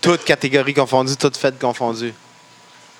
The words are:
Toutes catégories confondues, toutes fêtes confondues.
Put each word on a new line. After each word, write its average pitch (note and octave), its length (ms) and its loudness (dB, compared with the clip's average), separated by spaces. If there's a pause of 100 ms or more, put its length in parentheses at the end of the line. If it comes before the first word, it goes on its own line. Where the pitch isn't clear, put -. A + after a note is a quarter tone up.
Toutes F3 220 2
catégories C#3 500 2
confondues, C3 440 0
toutes C3+ 180 0
fêtes C3+ 240 -2
confondues. A#2 540 -4 (880)